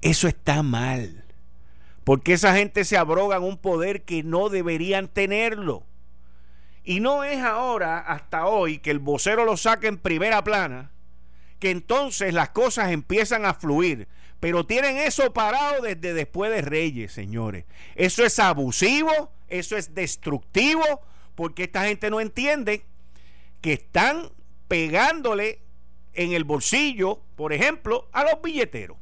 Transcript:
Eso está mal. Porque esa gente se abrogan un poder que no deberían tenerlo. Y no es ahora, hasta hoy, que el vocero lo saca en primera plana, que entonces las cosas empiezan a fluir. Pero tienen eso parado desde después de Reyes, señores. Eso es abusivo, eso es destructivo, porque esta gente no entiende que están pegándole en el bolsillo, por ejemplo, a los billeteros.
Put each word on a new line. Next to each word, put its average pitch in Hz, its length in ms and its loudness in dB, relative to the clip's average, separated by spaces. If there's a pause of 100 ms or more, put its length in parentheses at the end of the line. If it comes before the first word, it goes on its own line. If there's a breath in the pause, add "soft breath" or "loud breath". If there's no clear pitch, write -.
Eso 160 240 4
está 151 380 2
mal. 123 600 -2 (760 soft breath)
Porque 135 300 4
esa 185 240 6
gente 202 280 2
se 196 140 4
abrogan 180 460 4
un 196 120 -2
poder 190 460 0
que 160 220 -4
no 175 240 2
deberían 185 580 0
tenerlo. 202 760 0 (1000 soft breath)
Y 180 160 -2
no 277 240 2
es 277 180 -2
ahora, 220 600 0
hasta 160 460 -4
hoy, 180 320 2
que 151 120 -4
el 147 80 2
vocero 147 460 2
lo 220 120 2
saca 226 300 2
en 208 120 0
primera 196 440 2
plana, 156 480 -2 (720 soft breath)
que 190 100 0
entonces 202 640 0
las 156 160 2
cosas 220 400 2
empiezan 208 540 2
a 185 100 2
fluir. 151 540 2 (320 soft breath)
Pero 170 260 0
tienen 262 320 2
eso 277 340 2
parado 262 500 2
desde 180 300 -4
después 170 380 -2
de 220 100 0
Reyes, 143 520 -2
señores. 104 520 -6 (300 loud breath)
Eso 185 300 4
es 214 160 4
abusivo, 220 920 2 (140)
eso 180 300 -4
es 160 180 -6
destructivo, 190 880 0 (540 soft breath)
porque 170 280 -4
esta 185 200 -2
gente 208 260 0
no 214 100 0
entiende 220 640 0 (800 soft breath)
que 156 100 0
están 269 580 0 (380)
pegándole 214 920 0 (520)
en 175 220 -2
el 165 100 0
bolsillo, 202 760 0 (140)
por 151 180 -4
ejemplo, 240 600 0
a 247 100 2
los 311 180 4
billeteros. 196 600 -4